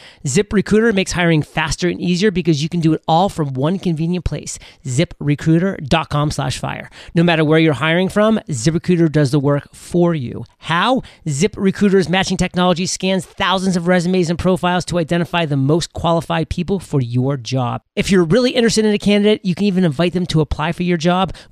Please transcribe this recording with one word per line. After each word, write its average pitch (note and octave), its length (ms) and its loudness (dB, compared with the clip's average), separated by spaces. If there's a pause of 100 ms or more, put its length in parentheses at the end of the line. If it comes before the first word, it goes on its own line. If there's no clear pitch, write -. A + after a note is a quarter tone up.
(260)
ZipRecruiter G#3 680 2
makes F#3+ 180 -2
hiring E3 300 2
faster D#3 460 -4
and F3+ 120 -4
easier F3+ 300 2
because E3 320 0
you D#3+ 60 -4
can F3 120 -2
do D#3+ 120 2
it D3+ 160 -2
all F3 220 2
from C#3+ 240 -6
one D3+ 240 -2
convenient E3 480 -4
place, - 320 -8 (260)
ziprecruiter D3 1040 0
dot D#3+ 220 0
com D3 200 0
slash C#3 280 -4
fire. - 320 -10 (240)
No E3+ 100 4
matter D#3+ 220 2
where D#3 120 4
you're D#3+ 140 4
hiring E3 380 0
from, G#3+ 280 2 (120)
ZipRecruiter E3 600 0
does C#3+ 200 2
the C#3+ 100 2
work C#3+ 340 -2
for F3 400 0
you. A#2+ 300 -8 (140)
How? G3+ 440 0 (240)
ZipRecruiter's F#3+ 840 2
matching F#3 260 0
technology F3+ 480 0
scans F#3 400 -2
thousands F#3+ 500 -2
of E3+ 140 -2
resumes F3+ 300 2 (100)
and E3+ 100 -2
profiles F3+ 460 0
to E3+ 140 -4
identify E3+ 480 -2
the C#3+ 100 -2
most C#3+ 360 0
qualified E3 580 -2
people F3+ 300 -4
for C#3+ 200 -2
your B2 360 -2
job. A#2+ 440 -4 (140)
If - 160 -2
you're F#3 140 4
really A#3+ 260 2
interested A3+ 340 2
in G#3+ 80 2
a G#3 60 0
candidate, G#3 460 2
you F#3 100 0
can G3 100 -2
even F#3+ 200 2
invite E3 280 0
them F3+ 140 -2
to D#3+ 140 2
apply D3+ 320 -2
for F3+ 100 -6
your F3 160 0
job. F3 340 0 (200)